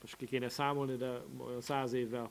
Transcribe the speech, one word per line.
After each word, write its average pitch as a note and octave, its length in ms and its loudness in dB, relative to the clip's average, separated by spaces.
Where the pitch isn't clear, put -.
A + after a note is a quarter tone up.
most - 140 -14
ki B2+ 100 -6
kéne B2 240 2
számolni, C#3 460 2
de B2 260 -2
olyan B2 240 -6
száz C3+ 320 2
évvel A#2+ 380 0